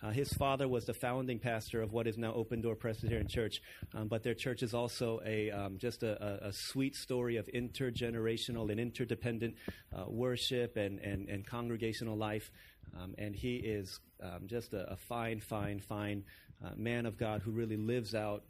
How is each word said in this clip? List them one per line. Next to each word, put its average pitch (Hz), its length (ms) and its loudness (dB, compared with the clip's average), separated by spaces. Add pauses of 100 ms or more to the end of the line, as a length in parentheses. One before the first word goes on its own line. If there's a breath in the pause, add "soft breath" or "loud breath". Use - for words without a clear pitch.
Uh, 107 100 -2
his 139 220 2
father 139 340 4
was 123 180 2
the 120 80 -2
founding 127 440 0
pastor 113 440 0
of 107 100 0
what 117 160 2
is 110 100 0
now 113 160 0
Open 113 280 0
Door 113 140 2
Presbyterian 110 520 2
Church, - 340 0 (320 loud breath)
um, 110 140 -2
but 110 160 2
their 117 120 4
church 123 280 0
is 113 100 0
also 117 520 2
a, 107 260 2
um, 98 260 -2
just 120 260 -2
a, 104 420 0
a, - 20 -2
a 98 60 -4
sweet 135 420 0
story 123 400 0
of 107 120 0
intergenerational 117 1200 0
and 104 80 2
interdependent, 117 760 0 (380 loud breath)
uh, 95 140 -4
worship 120 680 2
and, 98 220 0
and, 98 280 -2
and 101 180 -2
congregational 113 720 0
life. 107 360 0 (460 loud breath)
Um, 90 200 -8
and 104 180 -2
he 123 220 0
is, 107 420 -2 (240)
um, 90 220 -8
just 113 280 -4
a, 95 200 -4
a - 20 -6
fine, 113 460 -2
fine, 101 400 -2
fine, 104 420 -2 (400 loud breath)
uh, 92 140 -6
man 117 280 0
of 107 120 -2
God 107 240 0
who 104 100 -2
really 110 240 2
lives 110 400 2
out 104 340 0